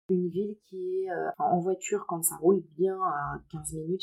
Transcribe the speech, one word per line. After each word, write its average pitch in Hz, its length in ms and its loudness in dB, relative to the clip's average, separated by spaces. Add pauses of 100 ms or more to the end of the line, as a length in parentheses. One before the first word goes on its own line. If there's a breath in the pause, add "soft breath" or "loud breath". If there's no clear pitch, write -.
(100)
une 180 180 4
ville 202 280 -2 (120)
qui 185 360 -4
est, 190 60 -4
euh, 160 280 -2
en 170 220 4
voiture, 185 480 -2
quand 170 140 -4
ça 151 140 0
roule 175 260 6 (140)
bien, 190 240 2
à 143 400 -2 (100)
quinze 156 220 -8
minutes, 160 300 -4